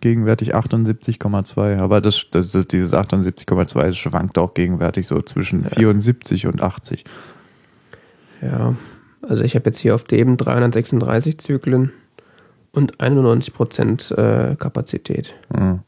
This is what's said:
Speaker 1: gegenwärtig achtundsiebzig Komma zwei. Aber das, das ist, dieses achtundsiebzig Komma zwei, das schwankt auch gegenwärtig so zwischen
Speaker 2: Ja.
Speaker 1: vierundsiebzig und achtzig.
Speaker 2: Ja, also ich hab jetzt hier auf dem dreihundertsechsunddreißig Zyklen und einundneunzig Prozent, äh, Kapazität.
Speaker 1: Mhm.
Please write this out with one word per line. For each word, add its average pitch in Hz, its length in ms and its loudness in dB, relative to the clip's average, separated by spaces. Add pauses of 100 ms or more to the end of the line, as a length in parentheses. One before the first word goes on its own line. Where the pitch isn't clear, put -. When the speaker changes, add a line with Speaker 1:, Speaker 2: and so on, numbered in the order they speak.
Speaker 1:
gegenwärtig 113 540 2
achtundsiebzig 113 680 0
Komma 101 240 -2
zwei. 101 340 0
Aber 98 220 2
das, 98 300 0
das 90 260 0
ist, 95 160 0
dieses 92 200 0
achtundsiebzig 92 540 0
Komma 87 200 0
zwei, 69 200 0
das 90 120 -2
schwankt 87 400 -4
auch 87 160 0
gegenwärtig 87 520 -2
so - 160 -2
zwischen - 400 -4
Speaker 2:
Ja. - 80 -6
Speaker 1:
vierundsiebzig 104 760 2
und - 160 -2
achtzig. - 420 -6 (1400)
Speaker 2:
Ja, 120 340 -2 (480)
also 127 220 0
ich 127 100 0
hab 123 120 0
jetzt - 120 0
hier 113 160 2
auf 117 100 0
dem 123 320 2
dreihundertsechsunddreißig 123 1000 0
Zyklen 131 540 0 (800)
und - 280 -2
einundneunzig 127 540 2
Prozent, 117 580 -2
äh, 120 460 2
Kapazität. - 760 -6 (220)
Speaker 1:
Mhm. 92 320 0